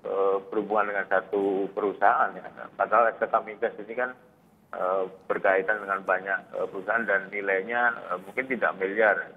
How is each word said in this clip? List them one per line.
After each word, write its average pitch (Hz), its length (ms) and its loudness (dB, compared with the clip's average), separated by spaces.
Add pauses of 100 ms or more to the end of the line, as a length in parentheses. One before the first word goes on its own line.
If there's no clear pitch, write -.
eh, 98 360 2 (100)
berhubungan 104 460 0
dengan 98 160 -2
satu 98 640 2
perusahaan 104 580 2
ya. 90 140 -14 (320)
Padahal 107 340 4
S - 80 -14
K 113 220 0
Migas 107 340 -4
ini 107 180 -12
kan, 123 160 -4 (640)
eh, 92 320 0 (220)
berkaitan 101 560 2
dengan 98 200 -2
banyak, 95 380 0 (140)
eh, 92 160 -2
perusahaan 104 340 -2
dan 98 240 0
nilainya, 98 540 -2 (320)
eh, 90 80 -4
mungkin 98 240 -6
tidak 110 320 0
miliar 98 380 2 (220)